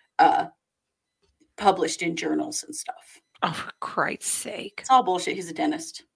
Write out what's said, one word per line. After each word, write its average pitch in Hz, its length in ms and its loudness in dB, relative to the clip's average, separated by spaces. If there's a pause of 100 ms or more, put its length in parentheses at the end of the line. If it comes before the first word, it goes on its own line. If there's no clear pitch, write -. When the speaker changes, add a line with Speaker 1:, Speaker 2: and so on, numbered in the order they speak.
(180)
Speaker 1:
uh, - 280 6 (1080)
published 165 460 2
in 165 140 0
journals 151 480 -2
and - 100 -14
stuff. - 460 -12 (220)
Speaker 2:
Oh, 170 100 2
for - 180 -10 (100)
Christ's - 500 -4
sake. - 500 -6
Speaker 1:
It's - 100 -2
all 220 140 8
bullshit. 185 320 -2
He's 175 140 -8
a 156 40 -12
dentist. 156 500 -4 (120)